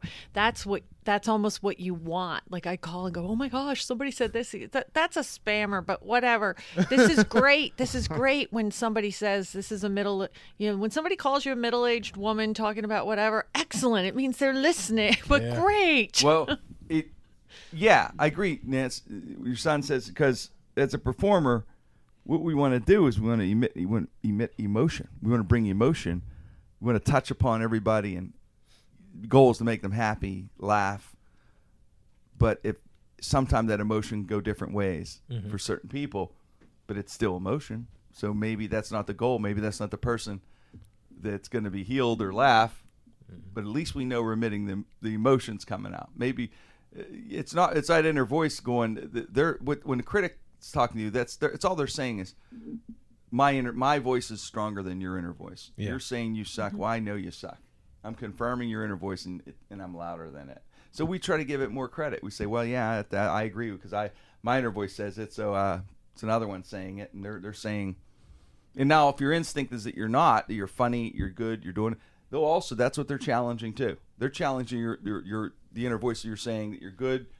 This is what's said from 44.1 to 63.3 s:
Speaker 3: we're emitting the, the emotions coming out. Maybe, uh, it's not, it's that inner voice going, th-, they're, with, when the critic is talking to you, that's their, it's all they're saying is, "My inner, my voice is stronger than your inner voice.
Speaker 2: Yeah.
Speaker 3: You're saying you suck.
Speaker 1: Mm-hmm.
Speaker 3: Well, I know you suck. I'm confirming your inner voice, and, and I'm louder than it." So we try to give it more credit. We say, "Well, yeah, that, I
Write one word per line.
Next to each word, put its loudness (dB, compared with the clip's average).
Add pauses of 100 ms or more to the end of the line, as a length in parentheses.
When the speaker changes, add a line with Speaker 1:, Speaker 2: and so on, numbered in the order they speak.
Speaker 3:
we're 0
emitting -2
the, -4 (180)
the -4
emotions 2
coming -8
out. -12
Maybe, -4 (460)
uh, -12
it's -10
not, 4
it's -2
that 6
inner 4
voice 0
going, 0 (160)
th-, -6
they're, 2
with, -4
when 0
the -2
critic -2 (220)
is -18
talking 2
to -2
you, -4
that's -2
their, 2
it's -4
all 2
they're 0
saying -4
is, -10 (960)
"My 4
inner, -2
my 2
voice 0
is -10
stronger -6
than -6
your -4
inner -6
voice. -18
Speaker 2:
Yeah. -4
Speaker 3:
You're -4
saying -4
you -4
suck. -6
Speaker 1:
Mm-hmm. -6
Speaker 3:
Well, -2
I -2
know -4
you -8
suck. -14 (460)
I'm -10
confirming -6
your -4
inner -6
voice, -8
and, -10 (300)
and -14
I'm -14
louder -10
than -16
it." -20 (300)
So -6
we -4
try 0
to -2
give -2
it -2
more -6
credit. -6
We -10
say, -6
"Well, 0
yeah, 0
that, 0
I 0